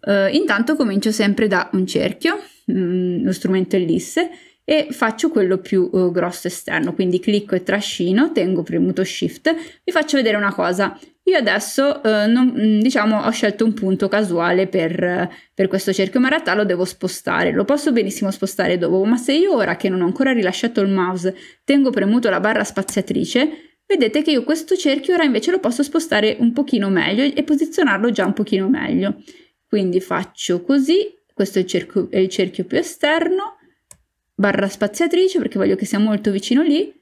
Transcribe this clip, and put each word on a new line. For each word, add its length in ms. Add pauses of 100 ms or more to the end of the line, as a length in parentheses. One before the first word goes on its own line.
Eh, 320
intanto 400
comincio 360
sempre 340
da 260
un 140
cerchio, 520 (320)
mm, 540
lo 80
strumento 440
ellisse, 540 (340)
e 260
faccio 400
quello 280
più, 360
eh, 160
grosso 360
esterno, 460
quindi 260
clicco 360
e 80
trascino, 720
tengo 300
premuto 420
Shift. 500 (280)
Vi 100
faccio 240
vedere 200
una 160
cosa, 460 (260)
io 120
adesso, 680
eh, 240
non, 220
mm, 320
diciamo, 440
ho 60
scelto 340
un 100
punto 340
casuale 580
per, 640 (240)
per 140
questo 240
cerchio, 260
ma 80
in 60
realtà 220
lo 100
devo 200
spostare. 680
Lo 120
posso 280
benissimo 400
spostare 440
dopo, 280
ma 120
se 160
io 220
ora 220
che 120
non 140
ho 20
ancora 280
rilasciato 480
il 80
mouse 480 (260)
tengo 280
premuto 380
la 120
barra 240
spaziatrice, 1120 (100)
vedete 360
che 100
io 100
questo 320
cerchio 400
ora 80
invece 300
lo 80
posso 240
spostare 560
un 120
pochino 360
meglio 340
e 220
posizionarlo 680
già 140
un 80
pochino 360
meglio. 540 (460)
Quindi 320
faccio 640
così, 520 (180)
questo 260
è 40
il 60
cerchio, 420
è 80
il 100
cerchio 360
più 140
esterno, 800 (760)
barra 340
spaziatrice 720
perché 180
voglio 200
che 80
sia 160
molto 320
vicino 300
lì 400